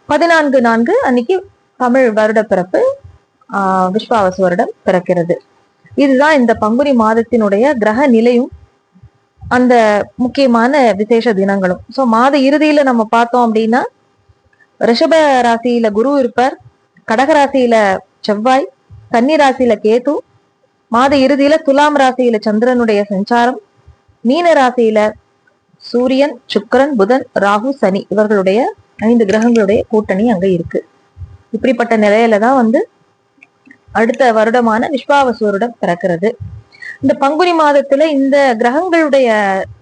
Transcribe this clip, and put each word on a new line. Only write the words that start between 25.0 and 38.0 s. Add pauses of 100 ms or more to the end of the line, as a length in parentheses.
சூரியன்,
சுக்கிரன்,
புதன், (140)
ராகு,
சனி
இவர்களுடைய (240)
ஐந்து
கிரகங்களுடைய
கூட்டணி
அங்க
இருக்கு. (680)
இப்படிப்பட்ட
நிலையில
தான்
வந்து (1040)
அடுத்த
வருடமான
விஸ்வாவசு
வருடம்
பிறக்கிறது. (640)
இந்த
பங்குனி
மாதத்துல